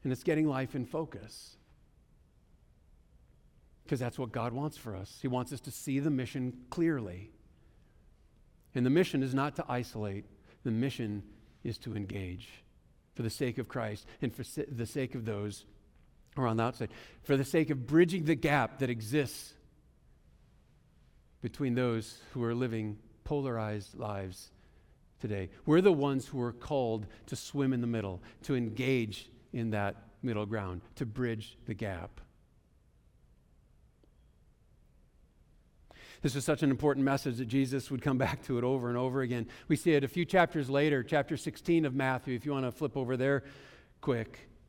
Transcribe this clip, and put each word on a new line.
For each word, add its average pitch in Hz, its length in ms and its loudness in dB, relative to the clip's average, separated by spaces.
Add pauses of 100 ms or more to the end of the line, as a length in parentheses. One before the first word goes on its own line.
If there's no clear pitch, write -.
And 131 100 0
it's 127 120 -4
getting 156 220 4
life 131 280 -2
in 131 100 -2
focus. 113 720 -8 (2250)
'Cause 139 120 0
that's 120 220 -4
what 120 100 -4
God 117 220 -2
wants 143 240 -4
for 110 180 -8
us. 95 260 -10
He - 60 -4
wants 123 260 -2
us 135 100 -8
to 127 100 -12
see 135 260 -4
the 151 120 0
mission 127 600 -2
clearly. 110 600 -2 (1400)
And 123 140 2
the 127 40 6
mission 156 320 4
is 131 120 -2
not 143 220 0
to 165 120 -4
isolate. 107 580 -4 (360)
The 123 80 -2
mission 110 540 -2 (400)
is 117 140 -4
to 110 180 -8
engage 95 680 -8 (520)
for 127 80 -6
the 113 80 0
sake 127 280 -2
of 117 80 -4
Christ 110 400 -6 (160)
and 143 100 -2
for 127 120 -10
sa-, - 240 -8
the 117 180 -4
sake 131 300 -4
of 117 80 -6
those 104 400 -4 (720)
who 131 60 0
are 123 40 2
on 113 120 2
the 117 40 4
outside, 113 300 -2 (320)
for 139 120 4
the 135 80 4
sake 156 240 2
of 131 200 -2
bridging 165 380 6
the 160 100 4
gap 139 420 2
that 131 120 2
exists 117 640 -2 (1900)
between 123 320 -2
those 117 460 0 (120)
who 123 120 -2
are 117 100 2
living 113 420 -2 (280)
polarized 113 720 -2
lives 98 560 -6 (680)
today. 101 320 -4 (160)
We're 156 140 8
the 190 120 8
ones 139 360 2
who 135 120 -4
are 120 120 0
called 117 560 -2 (180)
to - 80 -8
swim 135 380 0
in 123 80 0
the 120 80 0
middle, 101 340 -2 (200)
to 143 120 -2
engage 120 760 0 (240)
in 113 180 -2
that 101 260 0 (260)
middle 107 240 0
ground, 98 340 -4 (140)
to 143 100 -4
bridge 117 600 -4
the 113 100 -4
gap. 95 460 -6 (4000)
This 135 140 0
is 135 80 -2
such 151 180 2
an 143 80 6
important 135 360 4
message 135 320 2
that 127 80 -2
Jesus 131 440 0
would 127 120 -4
come 135 160 2
back - 240 0
to 123 160 0
it 117 60 0
over 127 260 2
and 120 80 0
over 131 240 0
again. 120 260 -2 (200)
We 151 80 6
see 170 160 4
it 143 120 6
a 131 40 -2
few 175 180 0
chapters 165 420 4
later, 139 340 4
chapter 139 360 2
sixteen 165 480 2
of 131 80 0
Matthew, 131 400 0
if 117 100 -4
you 147 80 -2
want 135 140 0
to 120 60 -2
flip 151 220 -4
over 131 220 0
there 135 260 4 (600)
quick. - 480 -2 (180)